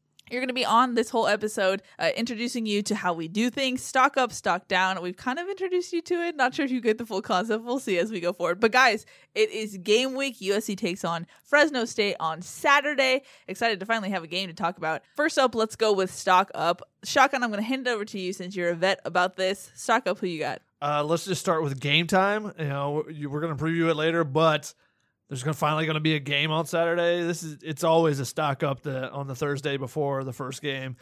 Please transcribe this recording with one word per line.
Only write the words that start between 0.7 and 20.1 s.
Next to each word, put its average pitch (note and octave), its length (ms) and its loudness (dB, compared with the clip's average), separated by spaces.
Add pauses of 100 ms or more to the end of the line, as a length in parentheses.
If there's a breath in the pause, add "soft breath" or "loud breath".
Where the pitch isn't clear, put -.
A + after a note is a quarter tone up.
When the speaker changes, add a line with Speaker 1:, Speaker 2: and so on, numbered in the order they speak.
Speaker 1:
this A3+ 160 0
whole A3+ 160 2
episode, G3+ 560 0 (160 soft breath)
uh, E3 180 2
introducing A#3 480 -4
you G#3 160 0
to G#3 140 -2
how F#3+ 180 0
we D#3+ 140 -6
do G#3+ 240 0
things, C4 320 -2
stock C4+ 340 4
up, B3 160 2
stock F#3 340 -2
down. F#3 320 2
We've F3+ 160 -6
kind B3+ 220 -4
of F4 100 -6
introduced F#4 460 -4
you E4+ 80 -2
to F4 140 -2
it. E4+ 200 -2
Not B3+ 200 0
sure C#4+ 100 0
if B3+ 60 -4
you B3 100 -2
get A3 160 2
the A#3+ 80 -10
full G3 160 -4
concept. A3 420 -2
We'll A#3+ 140 -2
see G3+ 220 0
as G#3+ 120 0
we G3+ 80 -6
go E3+ 140 0
forward. F3 260 -2
But A3+ 120 4
guys, B3 340 4 (300 soft breath)
it G#3+ 160 4
is G#3+ 260 -6
game A#3 380 2
week. C4+ 260 -4
U G3 140 0
S G#3+ 100 -2
C G3+ 100 -4
takes F#3 300 -4
on E3+ 220 -4 (160 soft breath)
Fresno C#4+ 420 4
State G#3 340 -2
on D#3+ 220 -4
Saturday. C#4 800 2 (260 loud breath)
Excited G#3 320 -2
to F#3+ 60 -10
finally A3 240 -2
have F#3 140 -2
a E3 40 -12
game F3+ 200 -4
to E3 80 -14
talk F3+ 240 -4
about. D#3+ 240 -4 (120)
First D4+ 220 0
up, C4 160 4
let's A3 220 0
go G#3+ 180 2
with F#3+ 180 0
stock F#3 440 4
up. F3 260 0 (220)
Shotgun, C4+ 400 2
I'm A3+ 80 0
gonna G3+ 100 -2
hand B3+ 260 -4
it B3 40 2
over G#3+ 140 -2
to A3 140 -8
you F#3 140 -4
since F#3+ 220 -10
you're F3 140 0
a F3 60 0
vet F#3 300 2
about F3+ 300 2
this. F#3+ 400 -2
Stock A3 320 0
up, F3+ 100 0